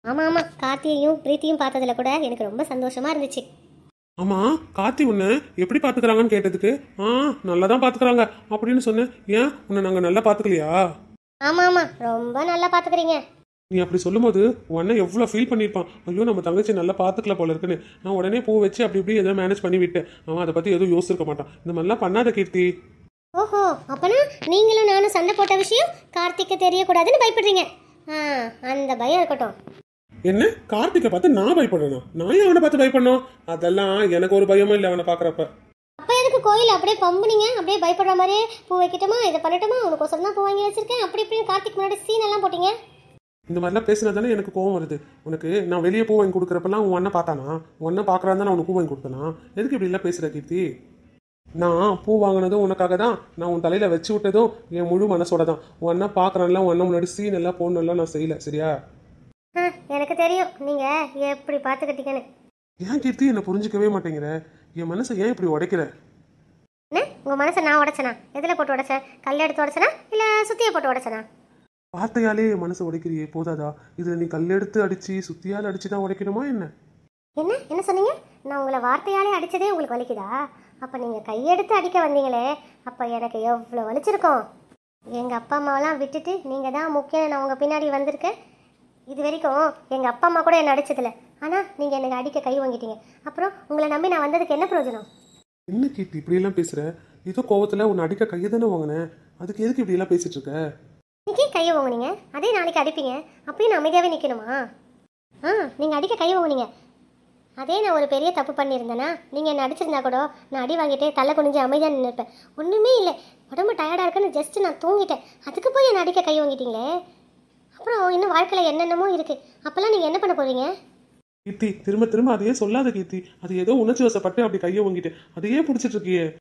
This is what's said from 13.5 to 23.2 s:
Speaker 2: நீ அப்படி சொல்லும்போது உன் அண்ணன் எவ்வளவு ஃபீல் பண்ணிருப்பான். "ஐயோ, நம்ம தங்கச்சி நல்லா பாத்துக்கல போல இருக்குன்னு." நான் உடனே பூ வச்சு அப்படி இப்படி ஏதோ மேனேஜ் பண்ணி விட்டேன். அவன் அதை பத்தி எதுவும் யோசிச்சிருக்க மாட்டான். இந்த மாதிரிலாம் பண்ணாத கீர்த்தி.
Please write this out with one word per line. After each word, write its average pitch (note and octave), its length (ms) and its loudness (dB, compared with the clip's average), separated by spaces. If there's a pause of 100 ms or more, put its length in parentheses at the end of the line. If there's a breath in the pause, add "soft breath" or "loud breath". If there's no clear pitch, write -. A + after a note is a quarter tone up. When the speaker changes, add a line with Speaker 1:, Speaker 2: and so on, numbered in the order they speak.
Speaker 2:
நீ F#3 120 2
அப்படி F3+ 220 0
சொல்லும்போது G3+ 360 4 (300)
உன் E3 100 -2
அண்ணன் G#3 220 2
எவ்வளவு G#3 280 0
ஃபீல் A#3+ 200 0
பண்ணிருப்பான். G#3 380 -2 (180 loud breath)
"ஐயோ, F#3 220 -2
நம்ம F#3 180 0
தங்கச்சி G#3 320 0
நல்லா F3+ 220 0
பாத்துக்கல G3 360 0
போல D#3+ 160 0
இருக்குன்னு." E3 240 -4 (260 loud breath)
நான் F#3+ 160 -4
உடனே G3+ 280 0
பூ G#3+ 60 2 (100)
வச்சு G3+ 220 0
அப்படி F#3+ 160 0
இப்படி G#3+ 200 0
ஏதோ F#3 200 2
மேனேஜ் G3 240 0
பண்ணி F3+ 180 2
விட்டேன். E3+ 240 -2 (180 loud breath)
அவன் E3 200 -4
அதை E3 100 -4
பத்தி F3 220 2
எதுவும் F3+ 180 4
யோசிச்சிருக்க F3 340 0
மாட்டான். D3 220 -6 (120 loud breath)
இந்த E3+ 120 -6
மாதிரிலாம் F#3+ 300 0
பண்ணாத A3 320 2
கீர்த்தி. F3+ 280 0 (760)